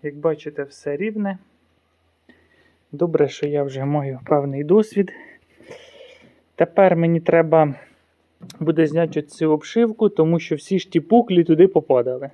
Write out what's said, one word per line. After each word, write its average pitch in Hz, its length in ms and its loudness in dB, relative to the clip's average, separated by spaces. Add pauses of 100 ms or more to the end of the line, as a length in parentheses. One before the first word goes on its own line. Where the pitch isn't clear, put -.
Як 147 140 -10
бачите, 147 460 -6
все 143 340 -10
рівне. 202 400 -6 (1500)
Добре, 151 380 -2
що - 180 -8
я 147 160 -2
вже 135 220 -6
маю 139 400 -4
певний 143 380 -2
досвід. 202 500 0 (1400)
Тепер 180 400 2
мені 170 240 2
треба 160 560 2 (840)
буде 160 280 0
зняти 160 340 -2
цю 156 300 -4
обшивку, 214 580 0
тому 165 300 0
що 165 160 -6
всі 180 240 -4
ж - 120 -14
ті 170 80 0
пуклі 202 440 2
туди 165 240 6
попадали. 131 680 0